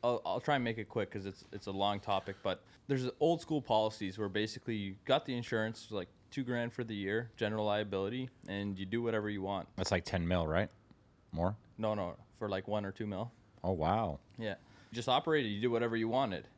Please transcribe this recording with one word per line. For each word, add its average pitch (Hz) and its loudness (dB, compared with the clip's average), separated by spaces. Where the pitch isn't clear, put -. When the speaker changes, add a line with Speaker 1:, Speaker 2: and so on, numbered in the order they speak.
Speaker 1:
I'll, 120 2
I'll 95 -2
try 147 2
and 127 0
make 113 -2
it 107 -6
quick 104 -2
'cause 98 -6
it's, 95 -10
it's 104 -8
a 98 -4
long 101 2
topic, 98 -2
but 92 0
there's 127 0
old 165 4
school 151 0
policies 107 2
where 104 -2
basically 107 -2
you 98 -4
got 131 2
the 131 -4
insurance, 113 -2
like, 95 -4
two 135 -4
grand 120 0
for 123 -4
the 113 -6
year, 104 0
general 107 0
liability, 104 0
and 101 -2
you 98 -2
do 113 0
whatever 110 0
you 101 -2
want. 95 -2
Speaker 2:
That's 92 0
like 90 2
ten 87 0
mil, 87 4
right? 87 2
More? 92 0
Speaker 1:
No, 107 0
no, 92 -4
for, 110 -4
like, 98 -2
one 104 0
or 98 -4
two 107 -6
mil. 104 -4
Speaker 2:
Oh, 92 2
wow. 87 2
Speaker 1:
Yeah. 107 -4
Just 117 -4
operated, 139 4
you 101 -2
do 123 4
whatever 117 2
you 113 2
wanted. 120 0